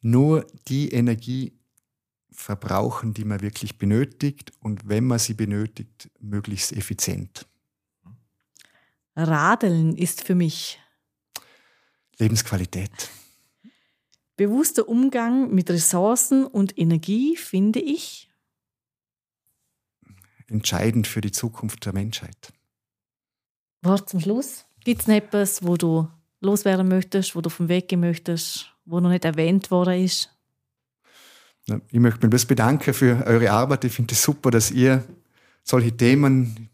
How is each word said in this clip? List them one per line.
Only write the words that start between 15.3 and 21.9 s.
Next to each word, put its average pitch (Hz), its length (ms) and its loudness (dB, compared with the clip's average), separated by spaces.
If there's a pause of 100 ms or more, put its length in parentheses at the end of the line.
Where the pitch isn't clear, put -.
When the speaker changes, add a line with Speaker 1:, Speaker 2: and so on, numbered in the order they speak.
Speaker 2:
mit 185 180 2
Ressourcen 208 760 2
und 196 320 -2
Energie 190 580 0
finde 208 440 0
ich - 480 -8 (2250)
Speaker 1:
Entscheidend 110 600 0
für - 140 -6
die 101 100 -4
Zukunft - 560 -8
der 101 60 -6